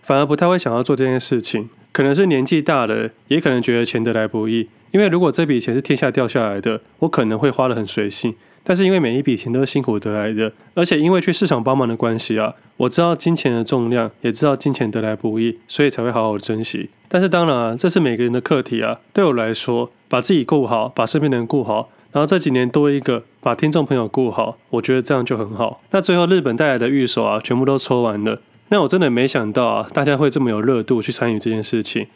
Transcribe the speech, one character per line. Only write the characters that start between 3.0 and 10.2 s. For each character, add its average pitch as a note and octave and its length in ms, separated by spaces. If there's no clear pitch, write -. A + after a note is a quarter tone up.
也 D3+ 140
可 D3+ 80
能 B2+ 120
觉 A#2 160
得 A#2 80
钱 A2+ 180
得 A#2 100
来 A2 140
不 G#2+ 200
易。 A2+ 220
因 F#3+ 80
为 G#3 80
如 E3 120
果 D#3 120
这 E3 140
笔 C#3 140
钱 A2+ 140
是 C3 80
天 C3+ 140
下 C3 140
掉 B2 180
下 A#2 200
来 G2+ 140
的， A2 200
我 D#3+ 80
可 C#3+ 180
能 A2 120
会 C#3 140
花 C3 160
得 B2 80
很 A2+ 100
随 G#2 240
性。 A2 260
但 F3+ 120
是 F#3+ 100
因 F#3 60
为 F#3+ 80
每 B2 180
一 C#3 60
笔 C3 120
钱 A#2 160
都 B2 80
是 C#3 60
辛 C#3 160
苦 A2+ 180
得 G#2 140
来 G#2+ 180